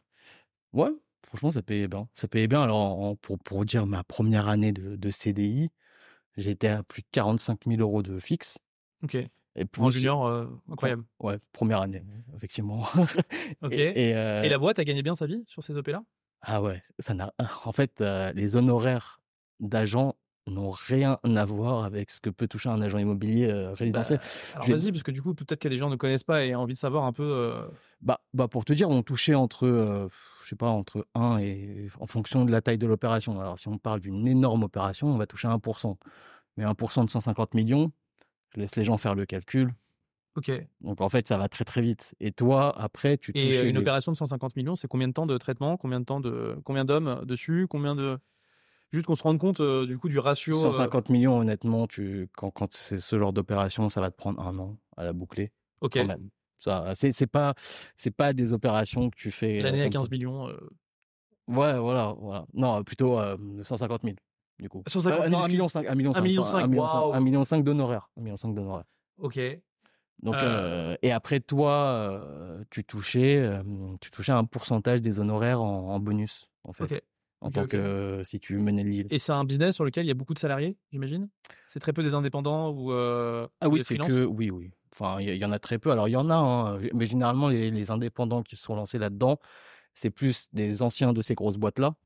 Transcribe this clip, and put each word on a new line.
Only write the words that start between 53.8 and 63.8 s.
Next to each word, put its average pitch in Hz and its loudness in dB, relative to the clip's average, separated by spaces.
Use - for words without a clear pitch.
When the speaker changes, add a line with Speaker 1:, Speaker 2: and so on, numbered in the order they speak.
Speaker 1:
ça 104 -2
va 92 0
te - -14
prendre - -6
un 92 -6
an 98 -10
à 85 -8
la 87 -4
boucler. 92 -6
Speaker 2:
Ok. - -2
Speaker 1:
Quand 123 2
même. 95 -6
Ça, 95 -2
c'est, 139 2
c'est 131 0
pas, 143 2
c'est - -4
pas 143 2
des 120 0
opérations 113 0
que - -12
tu - -8
fais, 107 -2
euh, - 0
Speaker 2:
L'année 135 0
à - 2
Speaker 1:
comme 104 0
ça. 143 0
Speaker 2:
quinze 135 -2
millions, 127 -6
euh. - -12
Speaker 1:
Ouais, 135 4
voilà, 117 0
voilà. 98 -8
Non, 113 2
plutôt, 127 2
euh, 101 -2
cent 120 -6
cinquante 117 -4